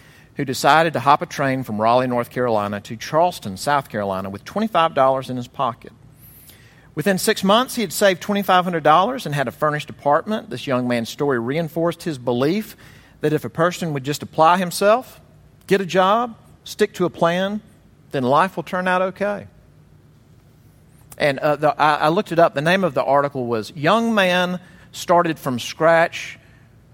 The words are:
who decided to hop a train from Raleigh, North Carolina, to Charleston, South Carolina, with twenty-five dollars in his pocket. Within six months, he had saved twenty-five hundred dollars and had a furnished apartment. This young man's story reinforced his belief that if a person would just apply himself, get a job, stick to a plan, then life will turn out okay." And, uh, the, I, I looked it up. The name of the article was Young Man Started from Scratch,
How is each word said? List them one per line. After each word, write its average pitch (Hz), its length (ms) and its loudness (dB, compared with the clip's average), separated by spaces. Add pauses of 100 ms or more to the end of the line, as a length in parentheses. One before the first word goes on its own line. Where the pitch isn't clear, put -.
(360)
who 147 80 -4
decided 147 480 4
to 139 80 -4
hop 139 220 4
a 175 40 -8
train 135 380 -4
from 107 180 -4
Raleigh, 123 260 4
North 120 240 -4
Carolina, 107 500 -2
to 117 160 -14
Charleston, 156 580 -2
South 143 320 -2
Carolina, 98 420 -4
with 98 140 -12
twenty-five 170 500 -2
dollars 131 360 0
in 127 80 -6
his 123 100 -8
pocket. - 460 -6 (1040)
Within 190 220 0
six - 260 -2
months, 226 300 4
he 247 80 -4
had 175 100 -4
saved 196 300 2
twenty-five 196 420 2
hundred 170 200 -4
dollars 185 420 4
and 147 80 -6
had 143 140 0
a 110 40 -6
furnished 147 380 -2
apartment. 160 640 -2
This - 160 -10
young 127 200 -2
man's 117 220 -2
story 139 300 -2
reinforced 165 640 -4
his 147 160 -6
belief 131 580 -2 (440)
that 151 120 0
if 147 100 -2
a 117 60 -8
person 170 440 -2
would 135 100 -6
just 143 180 -6
apply 160 380 4
himself, 202 600 0 (460)
get 196 160 2
a 185 60 -4
job, 202 500 2 (260)
stick - 300 -2
to 180 120 -2
a 151 40 0
plan, 185 520 -2 (500)
then 143 100 -2
life 147 340 2
will 170 60 -6
turn 185 260 -4
out 185 140 2
okay." 190 460 -4 (1700)
And, 139 220 0
uh, 147 160 0
the, 147 260 0
I, 151 140 4
I 151 140 0
looked 185 220 -2
it 160 60 0
up. 165 160 4
The 139 80 -2
name 185 220 2
of 151 100 -2
the 127 100 -2
article 139 440 0
was 110 280 -4
Young 220 380 2
Man 180 460 0 (320)
Started 170 480 0
from 127 180 -4
Scratch, - 800 0 (560)